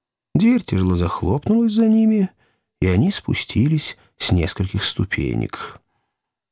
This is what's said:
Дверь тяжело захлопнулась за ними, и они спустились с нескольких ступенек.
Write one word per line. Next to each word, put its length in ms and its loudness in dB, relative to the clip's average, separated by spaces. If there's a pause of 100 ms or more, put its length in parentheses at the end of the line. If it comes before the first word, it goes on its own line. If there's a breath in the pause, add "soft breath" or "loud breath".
(340)
Дверь 280 2
тяжело 360 0
захлопнулась 760 0
за 140 2
ними, 420 2 (560)
и 20 2
они 240 2
спустились 880 -2 (200 soft breath)
с 140 -4
нескольких 520 0
ступенек. 960 -4 (720)